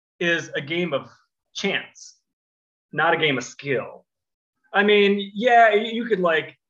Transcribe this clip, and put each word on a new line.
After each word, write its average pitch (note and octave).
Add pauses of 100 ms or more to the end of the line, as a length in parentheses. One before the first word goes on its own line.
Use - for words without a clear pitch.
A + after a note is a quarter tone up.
(200)
is E3+
a D#3+
game E3
of C3 (460)
chance. - (800)
Not D#3+
a D#3+
game D3+
of B2
skill. - (680)
I G3+
mean, G3+
yeah, A#3
y-, G#3+
you A#3
could, G#3
like, D#3+ (140)